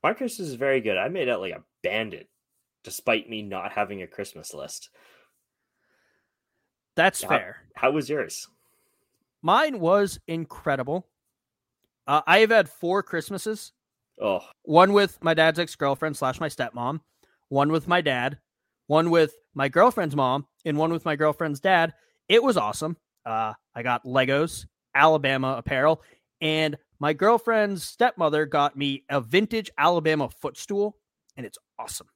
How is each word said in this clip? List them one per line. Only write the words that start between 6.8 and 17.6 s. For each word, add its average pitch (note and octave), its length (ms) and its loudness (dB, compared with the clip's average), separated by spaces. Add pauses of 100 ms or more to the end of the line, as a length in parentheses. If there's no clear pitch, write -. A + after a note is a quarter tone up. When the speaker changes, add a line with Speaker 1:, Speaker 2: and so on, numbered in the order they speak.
Speaker 2:
That's F3+ 260 2
Speaker 1:
How, - 60 -10
Speaker 2:
fair. F#2+ 280 -4 (180)
Speaker 1:
how C3 180 0
was D3 160 -2
yours? - 400 -6 (920)
Speaker 2:
Mine B3 380 0
was F#3+ 460 0
incredible. D#3 800 -6 (1000)
Uh, D3 200 2
I F3+ 140 6
have A3 100 6
had G#3 180 4
four F#3 340 -2
Christmases. G3+ 720 -8 (480)
Speaker 1:
Oh. G2 200 0 (220)
Speaker 2:
One F3+ 300 6
with G3+ 300 2
my E3 120 0
dad's D#3+ 240 2
ex-girlfriend D3+ 580 -4
slash C3 240 -4
my D#3+ 80 -4
stepmom, B2 520 -6 (480)
one C#3 220 0